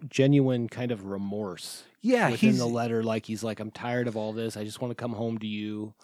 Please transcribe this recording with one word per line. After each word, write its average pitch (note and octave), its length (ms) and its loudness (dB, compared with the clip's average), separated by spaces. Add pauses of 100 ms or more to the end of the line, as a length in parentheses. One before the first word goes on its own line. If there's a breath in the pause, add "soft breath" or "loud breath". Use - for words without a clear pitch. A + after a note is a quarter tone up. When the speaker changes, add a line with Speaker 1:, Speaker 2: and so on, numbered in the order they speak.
Speaker 1:
genuine C3 580 4
kind A#2+ 240 -6
of G2+ 140 -4
remorse G2 760 -6 (180)
Speaker 2:
Yeah, A3+ 300 4
Speaker 1:
within A#2 180 6
Speaker 2:
he's B2+ 100 6
Speaker 1:
the A#2+ 80 2
letter. A#2 360 0
Like, A2 220 0
he's A2 180 -4
like, A2 160 -4
"I'm G#2+ 120 -8
tired A#2+ 360 -2
of A2+ 100 -4
all G#2+ 160 -4
this. A2+ 240 -4
I G#2 80 -6
just G#2+ 160 -10
wanna A#2+ 140 -4
come A#2+ 180 -6
home A2+ 240 -2
to G#2+ 100 -6
you." G#2+ 460 -4 (100)